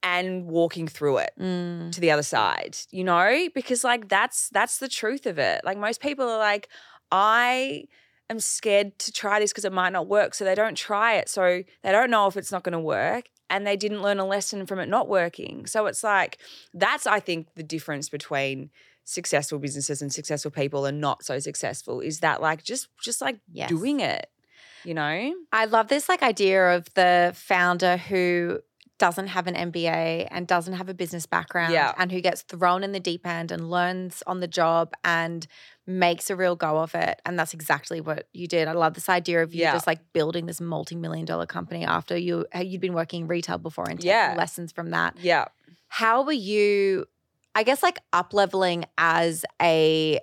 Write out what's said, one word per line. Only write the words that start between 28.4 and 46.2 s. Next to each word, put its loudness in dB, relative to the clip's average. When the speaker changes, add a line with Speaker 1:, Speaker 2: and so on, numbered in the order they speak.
Speaker 2:
doesn't 2
have -2
an -4
M -4
B -2
A 0
and -8
doesn't 0
have -8
a -8
business -6
background 0
Speaker 1:
Yeah. 2
Speaker 2:
and 0
who -4
gets 0
thrown 0
in -4
the -6
deep -4
end -6
and -6
learns -2
on -4
the -4
job 2
and -2
makes 0
a 0
real 0
go 0
of -2
it. -2
And -4
that's -2
exactly -4
what -6
you -10
did. 2
I -4
love 2
this -6
idea 2
of -2
you -2
Speaker 1:
Yeah. 4
Speaker 2:
just, -2
like, 0
building 0
this -8
multi-million -6
dollar -4
company -8
after -2
you, -2
you'd -6
been -4
working -4
retail -4
before -8
and -8
taking -4
Speaker 1:
Yeah. 4
Speaker 2:
lessons -4
from -8
that. 0
Speaker 1:
Yeah. 2
Speaker 2:
How 2